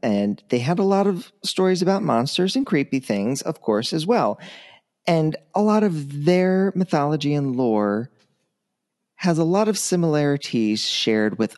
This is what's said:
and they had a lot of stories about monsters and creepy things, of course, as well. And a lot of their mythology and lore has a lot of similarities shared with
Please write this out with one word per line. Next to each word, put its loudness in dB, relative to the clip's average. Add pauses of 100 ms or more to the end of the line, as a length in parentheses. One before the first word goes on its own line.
and -2
they 0
had 0
a 0
lot 2
of -4 (120)
stories 0
about 0
monsters 0
and 0
creepy -2
things, -4
of -8
course, -2
as -4
well. 0 (680)
And 2 (180)
a 0
lot 4
of -2
their 2
mythology 0
and -2
lore 0 (1080)
has 0
a 2
lot 2
of 0
similarities 0
shared 0
with -2